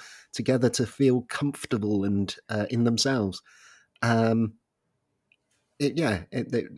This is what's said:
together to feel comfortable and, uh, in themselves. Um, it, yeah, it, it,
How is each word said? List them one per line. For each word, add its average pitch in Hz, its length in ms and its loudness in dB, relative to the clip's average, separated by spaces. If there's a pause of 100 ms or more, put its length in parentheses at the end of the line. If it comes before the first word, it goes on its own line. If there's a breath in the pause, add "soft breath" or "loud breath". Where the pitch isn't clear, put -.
(340 loud breath)
together 127 360 2
to 117 160 0
feel 127 440 2
comfortable 104 720 -2
and, 101 320 -2 (140)
uh, 107 200 -2
in 117 140 0
themselves. 117 580 0 (600 soft breath)
Um, 113 520 2 (1300)
it, 143 180 0
yeah, 113 340 0
it, - 220 -4
it, 120 120 0 (120)